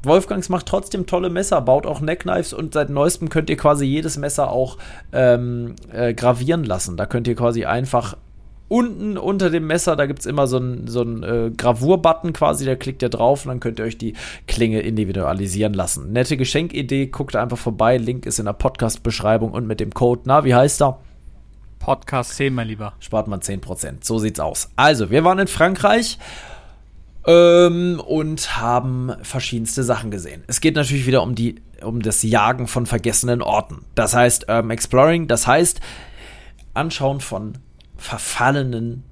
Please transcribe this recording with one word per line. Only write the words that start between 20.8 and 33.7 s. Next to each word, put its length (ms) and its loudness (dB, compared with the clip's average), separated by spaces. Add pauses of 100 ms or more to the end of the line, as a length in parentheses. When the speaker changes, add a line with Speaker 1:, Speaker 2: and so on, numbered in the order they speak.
Speaker 1:
er? 160 0 (800)
Speaker 2:
Podcast 560 -4
zehn, 180 0
mein 140 -4
Lieber. 320 -10
Speaker 1:
Spart 280 -4
man 140 -6
zehn 200 -6
Prozent, 440 -8
so 140 -2
sieht's 200 -2
aus. 360 -4
Also, 340 4
wir 140 4
waren 160 4
in 80 2
Frankreich, 720 2 (1080)
ähm, 800 6
und 520 -2
haben 540 0 (100)
verschiedenste 600 -4
Sachen 280 -2
gesehen. 360 -10
Es 140 -2
geht 140 2
natürlich 300 0
wieder 160 4
um 140 -2
die, 200 -2 (280)
um 180 -4
das 220 0
Jagen 440 2
von 180 -2
vergessenen 560 0
Orten. 440 -2 (100)